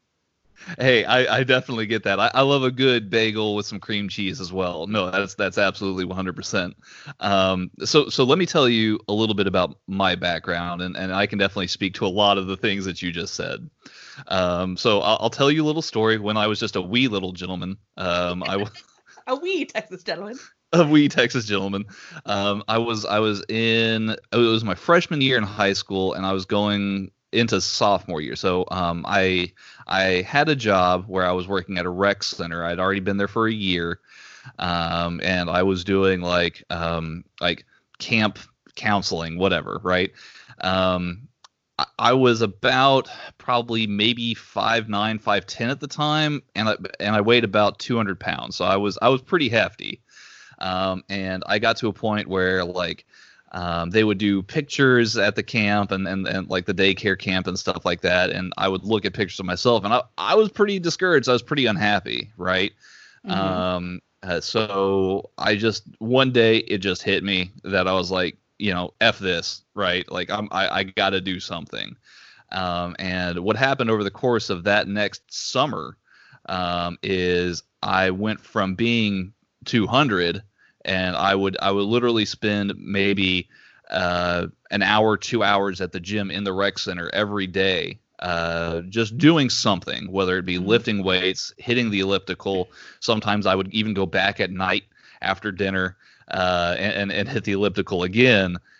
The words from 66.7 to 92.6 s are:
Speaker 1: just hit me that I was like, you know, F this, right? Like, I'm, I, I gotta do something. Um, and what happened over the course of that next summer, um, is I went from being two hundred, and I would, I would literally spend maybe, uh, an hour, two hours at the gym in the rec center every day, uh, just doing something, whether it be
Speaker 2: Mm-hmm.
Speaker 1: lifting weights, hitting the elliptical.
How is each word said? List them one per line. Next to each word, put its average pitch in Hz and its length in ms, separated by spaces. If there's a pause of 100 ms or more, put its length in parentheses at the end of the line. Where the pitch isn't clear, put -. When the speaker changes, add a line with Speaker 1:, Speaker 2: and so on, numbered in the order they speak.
Speaker 1:
just 92 240
hit 98 220
me 92 280 (120)
that 95 240
I 92 60
was 90 160
like, 92 260 (220)
you 101 160
know, 90 260
F 110 180
this, 90 440 (120)
right? 92 380
Like, 90 180
I'm, 104 220
I, 95 280
I - 40
gotta 95 380
do 92 180
something. 60 560 (560)
Um, 87 460
and 90 400
what 104 180
happened 135 340
over 107 140
the 98 60
course 117 400
of 87 140
that 101 240
next 101 340 (100)
summer, 107 640 (500)
um, 87 560
is 90 600 (200)
I 95 280
went 104 300
from 95 340
being 104 580 (320)
two 113 220
hundred, 101 560 (420)
and 92 320
I 98 180
would, 98 280
I 98 80
would 101 160
literally 117 400
spend 104 500
maybe, 95 720 (420)
uh, 87 580 (220)
an 101 120
hour, 107 340
two 110 260
hours 98 380
at 90 120
the 95 80
gym 98 300
in 95 140
the 95 80
rec 98 260
center 90 360
every 101 320
day, 92 520 (200)
uh, 85 640
just 107 340
doing 147 340
something, - 640
whether 92 260
it 90 60
be 90 140
Speaker 2:
Mm-hmm. 92 100
Speaker 1:
lifting 107 360
weights, 92 520
hitting 120 340
the 101 100
elliptical. 95 680 (320)